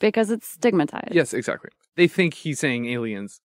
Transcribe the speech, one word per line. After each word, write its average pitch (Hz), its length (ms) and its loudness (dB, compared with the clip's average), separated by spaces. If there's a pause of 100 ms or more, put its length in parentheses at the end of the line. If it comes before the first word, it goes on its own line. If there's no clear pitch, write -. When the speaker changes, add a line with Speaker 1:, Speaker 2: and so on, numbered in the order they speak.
Speaker 1:
Because 214 300 2
it's 226 180 -4
stigmatized. - 640 0
Speaker 2:
Yes, 160 200 2
exactly. - 340 -4 (280)
They 175 120 6
think 175 260 0
he's 151 240 -6
saying 120 280 0
aliens. 113 560 -6 (160)